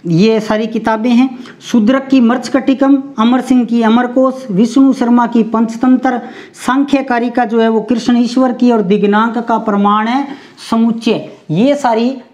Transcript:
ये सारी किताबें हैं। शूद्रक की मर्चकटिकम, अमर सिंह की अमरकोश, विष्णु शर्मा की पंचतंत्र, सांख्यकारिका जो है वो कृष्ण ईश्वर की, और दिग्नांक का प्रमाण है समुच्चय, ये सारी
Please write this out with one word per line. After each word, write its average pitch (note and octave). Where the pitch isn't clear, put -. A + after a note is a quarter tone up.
ये G#3+
सारी A3
किताबें A3
हैं। B3+
शूद्रक B3+
की C4+
मर्चकटिकम, C4
अमर A#3+
सिंह B3
की A#3
अमरकोश, B3
विष्णु A#3+
शर्मा A#3+
की A#3
पंचतंत्र, A#3+
सांख्यकारिका B3+
जो A3+
है A3+
वो A3
कृष्ण A#3+
ईश्वर B3
की, B3
और A3+
दिग्नांक G#3
का A3+
प्रमाण G#3
है C4+
समुच्चय, A3+
ये A#3+
सारी A#3+